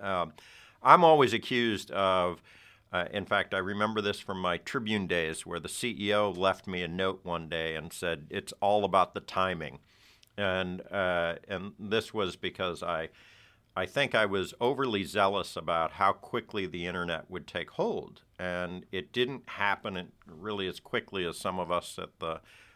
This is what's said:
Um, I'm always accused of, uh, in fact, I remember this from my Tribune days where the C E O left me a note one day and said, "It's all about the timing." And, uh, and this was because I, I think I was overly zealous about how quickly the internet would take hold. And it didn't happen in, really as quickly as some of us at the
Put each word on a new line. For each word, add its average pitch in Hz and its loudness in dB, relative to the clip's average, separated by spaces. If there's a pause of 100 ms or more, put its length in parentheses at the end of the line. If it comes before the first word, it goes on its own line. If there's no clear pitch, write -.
Um, 92 0 (500)
I'm 160 10
always 147 8
accused 113 0
of, 92 2 (480)
uh, 90 0
in 95 -4
fact, 98 0
I 98 0
remember 104 0
this 101 0
from 95 -8
my 90 0
Tribune 107 -2
days 82 -2
where 87 -6
the 78 -8
C - -6
E 104 0
O 104 2
left 92 0
me 90 -4
a 85 -4
note 92 -2
one 85 -6
day 80 -2
and 80 -10
said, 80 -6
"It's - -6
all 101 4
about 92 4
the 98 -6
timing." 85 -4 (580)
And, 92 -2 (100)
uh, 90 0 (120)
and 98 -6
this 107 -2
was 95 -2
because 90 -4
I, 82 -4 (680)
I 92 0
think 135 0
I 110 4
was 98 -2
overly 123 0
zealous 98 0
about 82 0
how 98 2
quickly - -6
the 87 -6
internet 87 -4
would 90 -10
take - -6
hold. 175 -6 (160)
And 90 -6
it 92 -6
didn't 123 -2
happen 101 -2
in, 90 -8 (180)
really 95 -6
as 87 -6
quickly 101 -4
as 80 -4
some 92 -4
of 85 -2
us - -2
at 87 -12
the 80 -6 (360)